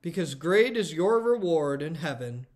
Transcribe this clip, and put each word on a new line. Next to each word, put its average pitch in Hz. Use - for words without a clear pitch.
because 170
great 208
is 160
your 202
reward 170
in 160
heaven. 127